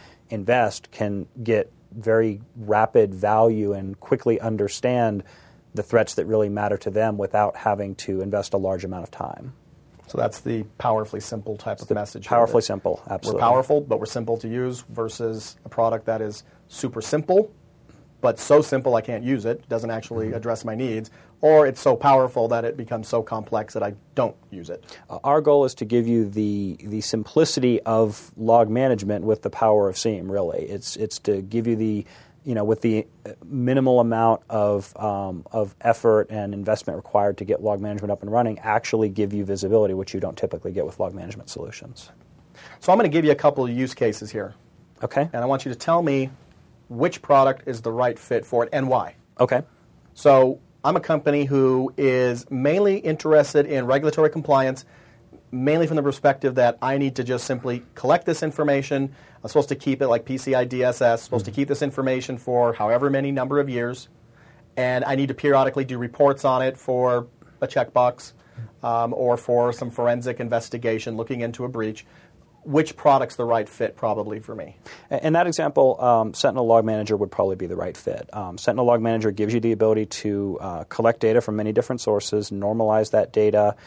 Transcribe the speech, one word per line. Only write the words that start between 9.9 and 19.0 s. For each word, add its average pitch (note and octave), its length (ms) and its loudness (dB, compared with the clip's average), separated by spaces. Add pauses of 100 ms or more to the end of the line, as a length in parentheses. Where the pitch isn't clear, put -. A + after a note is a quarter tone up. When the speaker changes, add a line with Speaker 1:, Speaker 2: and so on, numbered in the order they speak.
Speaker 2:
So - 100 -8
that's A#2 220 -2
the A2+ 240 -4 (140)
powerfully A2 420 -2
simple G#2+ 360 -10
type G#2+ 180 -8
Speaker 1:
It's - 80 -12
Speaker 2:
of - 60 -8
Speaker 1:
the G#2+ 60 0
Speaker 2:
message G#2 320 -8
here, A#2+ 100 0
Speaker 1:
powerfully A#2 260 4
Speaker 2:
that - 40 -8
Speaker 1:
simple, - 400 -4
absolutely. G#2+ 340 -4
Speaker 2:
we're A#2 80 4
powerful, C3 320 4
but A#2+ 200 -2
we're G#2+ 60 -8
simple A#2 320 -4
to A2+ 100 -10
use B2 400 -6
versus A2+ 760 -8
a - 40 -20
product A2+ 380 0
that A2 140 -2
is G#2 220 -8 (240)
super - 340 -8
simple, F3+ 520 2 (680)
but A#2 200 2
so D3+ 220 6
simple B2+ 340 0
I A2 40 2